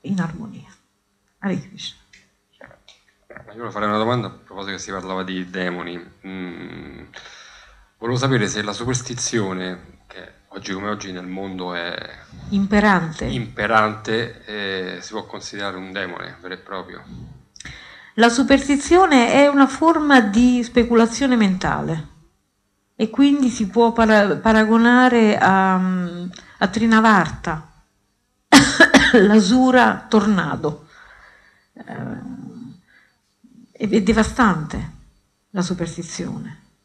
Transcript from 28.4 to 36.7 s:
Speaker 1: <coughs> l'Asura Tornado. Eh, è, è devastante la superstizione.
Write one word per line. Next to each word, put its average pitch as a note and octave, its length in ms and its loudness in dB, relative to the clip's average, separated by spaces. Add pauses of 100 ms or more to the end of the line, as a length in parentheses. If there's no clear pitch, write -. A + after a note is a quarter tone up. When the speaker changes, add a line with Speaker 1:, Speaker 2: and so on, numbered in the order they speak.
Speaker 1:
<coughs> - 680 6
l'Asura A3 960 4
Tornado. D#3+ 800 0 (840)
Eh, - 680 -12 (1300)
è, - 180 -6
è G#3+ 120 2
devastante F#3+ 880 0 (600)
la F#3+ 100 -6
superstizione. E3+ 1000 -10 (240)